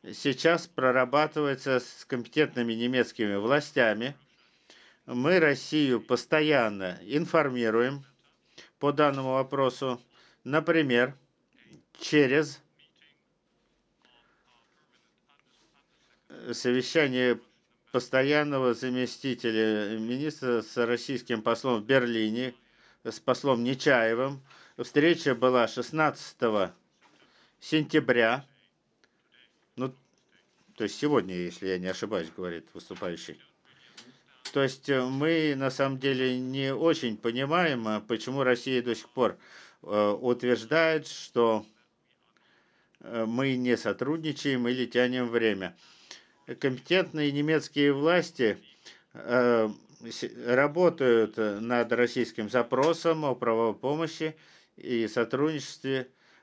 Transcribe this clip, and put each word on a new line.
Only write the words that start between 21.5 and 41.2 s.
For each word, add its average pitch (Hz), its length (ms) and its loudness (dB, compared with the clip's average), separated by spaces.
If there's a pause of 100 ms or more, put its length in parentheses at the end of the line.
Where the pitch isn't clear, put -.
в - 20 -12
Берлине, 120 680 0 (500)
с 113 160 -10
послом 127 420 0
Нечаевым. 131 800 0 (340)
Встреча 147 600 2
была 123 320 4
шестнадцатого 120 1040 -2 (880)
сентября. 131 840 2 (1300)
Ну, 143 180 -6 (800)
то - 80 -6
есть 104 160 -4
сегодня, 113 380 0
если 90 320 -8
я 92 100 -2
не 90 80 -6
ошибаюсь, 92 500 -4
говорит 87 380 -10
выступающий. 90 640 -12 (1120)
То 139 100 2
есть, 135 260 -4
э, 135 140 0
мы 147 540 0
на 135 140 -2
самом 135 280 -2
деле 131 400 -2
не 135 340 -4
очень 131 440 0
понимаем, 135 720 -2
э, 107 120 -2
почему 120 420 -4
Россия 123 400 0
до 120 120 -2
сих - 160 -14
пор, 107 260 0 (460)
э, 104 380 0
утверждает, 123 840 0
что, 113 600 0 (1300)